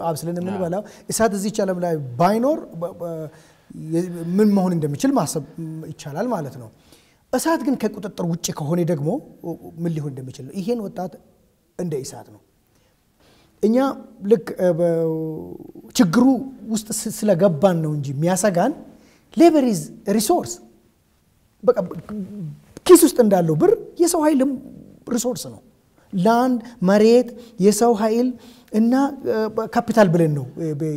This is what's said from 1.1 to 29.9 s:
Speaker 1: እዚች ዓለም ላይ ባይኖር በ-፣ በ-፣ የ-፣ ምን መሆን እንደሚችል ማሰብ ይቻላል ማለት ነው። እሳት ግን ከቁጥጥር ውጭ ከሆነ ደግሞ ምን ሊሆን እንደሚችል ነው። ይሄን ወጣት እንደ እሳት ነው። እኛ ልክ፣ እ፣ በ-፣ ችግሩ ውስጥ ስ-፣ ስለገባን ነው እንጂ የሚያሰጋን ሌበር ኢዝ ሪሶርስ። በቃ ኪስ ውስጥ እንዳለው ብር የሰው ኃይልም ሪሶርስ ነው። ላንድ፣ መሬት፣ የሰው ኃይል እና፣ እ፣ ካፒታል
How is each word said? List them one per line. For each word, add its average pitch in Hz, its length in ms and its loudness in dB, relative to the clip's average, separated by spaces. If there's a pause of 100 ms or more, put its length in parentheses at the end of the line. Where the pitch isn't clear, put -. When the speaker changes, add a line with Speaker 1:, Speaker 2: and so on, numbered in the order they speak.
Speaker 1:
እዚች 202 260 -4
ዓለም 190 200 -2
ላይ 175 160 -2 (180)
ባይኖር 226 460 2 (140)
በ-፣ 170 200 -8
በ-፣ 165 360 -8 (580)
የ-፣ 165 160 -2 (300)
ምን 208 180 4
መሆን 185 220 2
እንደሚችል 156 400 0
ማሰብ 160 320 -2 (420)
ይቻላል 160 420 -8
ማለት 151 280 -6
ነው። 113 120 -16 (640)
እሳት 311 300 0
ግን 254 140 0
ከቁጥጥር 208 500 -6
ውጭ 165 260 -4
ከሆነ 160 340 -2
ደግሞ 156 240 -2 (680)
ምን 170 160 -4
ሊሆን 151 180 -6
እንደሚችል 127 340 -12
ነው። 131 100 -16
ይሄን 214 280 -4
ወጣት 180 300 -10 (680)
እንደ 170 200 -4
እሳት 107 300 -12
ነው። 104 120 -20 (1200)
እኛ 220 140 4 (460)
ልክ፣ 202 320 2
እ፣ 180 180 2
በ-፣ 170 180 0 (1040)
ችግሩ 240 320 4 (420)
ውስጥ 214 240 -4
ስ-፣ - 200 -6
ስለገባን 185 680 2
ነው 156 140 -2
እንጂ 143 180 -4
የሚያሰጋን 180 640 0 (600)
ሌበር 311 300 6
ኢዝ 202 160 0 (280)
ሪሶርስ። 233 440 0 (1120)
በቃ 196 140 4 (1080)
ኪስ 349 180 6
ውስጥ - 180 2
እንዳለው 180 360 2
ብር 349 140 2 (260)
የሰው 339 260 0
ኃይልም 285 280 2 (580)
ሪሶርስ 240 380 -4
ነው። 113 140 -18 (520)
ላንድ፣ 233 440 2 (260)
መሬት፣ 220 460 6 (320)
የሰው 208 340 4
ኃይል 226 340 0 (440)
እና፣ 226 200 4 (320)
እ፣ 233 120 0 (300)
ካፒታል 226 420 4